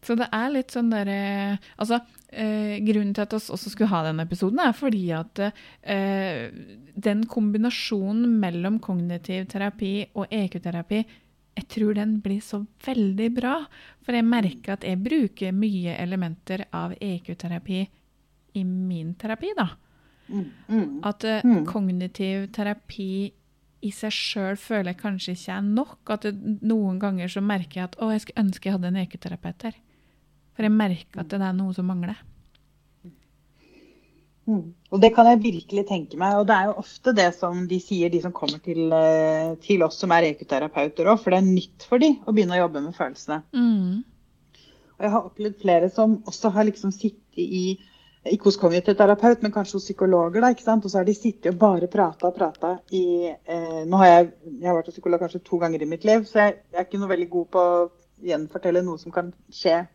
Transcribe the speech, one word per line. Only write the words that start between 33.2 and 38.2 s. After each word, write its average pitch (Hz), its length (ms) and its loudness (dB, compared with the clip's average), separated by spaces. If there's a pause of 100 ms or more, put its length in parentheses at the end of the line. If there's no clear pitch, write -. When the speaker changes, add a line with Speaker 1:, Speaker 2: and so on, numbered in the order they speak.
Speaker 2:
Mm. 175 240 -2 (180)
Og 196 120 2
det 220 120 10
kan 233 140 10
jeg 233 140 8
virkelig 202 440 -2
tenke 175 320 -6
meg. 196 220 2
Og 202 80 2
det 220 80 6
er 196 140 0
jo 196 100 -6
ofte - 340 -4
det 190 220 6
som 180 320 -4
de 185 100 0
sier, 175 320 -2
de 170 120 0